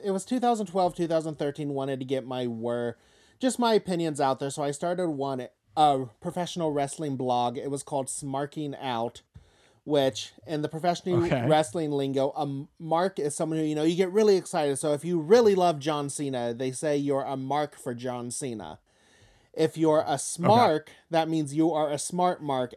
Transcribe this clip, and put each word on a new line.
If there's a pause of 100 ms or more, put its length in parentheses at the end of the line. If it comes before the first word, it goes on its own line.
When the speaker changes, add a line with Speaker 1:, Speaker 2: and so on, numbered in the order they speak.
Speaker 1:
it
was
two
thousand
twelve,
two
thousand
thirteen,
wanted
to
get
my
wor-, (400)
just
my
opinions
out
there,
so
I
started
one, (280)
a (160)
professional
wrestling
blog.
It
was
called
Smarking
Out, (600)
which, (160)
in
the
professional
Speaker 2:
Okay.
Speaker 1:
wrestling
lingo,
a
m-, (100)
mark
is
someone
who,
you
know,
you
get
really
excited.
So
if
you
really
love
John
Cena,
they
say
you're
a
mark
for
John
Cena. (720)
If
you're
a
smark,
Speaker 2:
Okay. (180)
Speaker 1:
that
means
you
are
a
smart
mark,